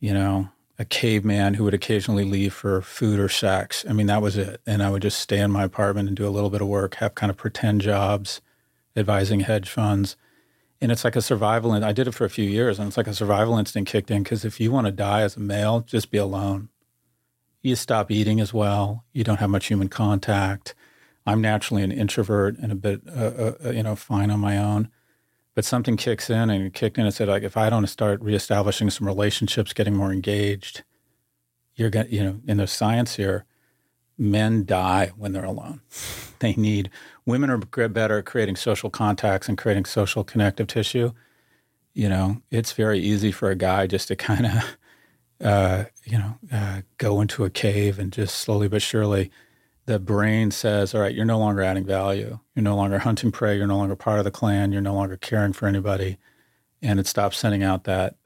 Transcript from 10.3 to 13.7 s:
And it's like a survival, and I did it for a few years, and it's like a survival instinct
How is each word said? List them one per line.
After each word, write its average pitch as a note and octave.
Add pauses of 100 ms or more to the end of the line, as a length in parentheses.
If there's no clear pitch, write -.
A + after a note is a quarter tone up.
And A#2+
it's A#2
like A#2
a A#2
survival, A2
and G#2+
I G#2+
did B2
it B2
for A#2
a F#2+
few A2
years, G2+
and G#2
it's G2+
like A2
a G#2+
survival G#2+
instinct G#2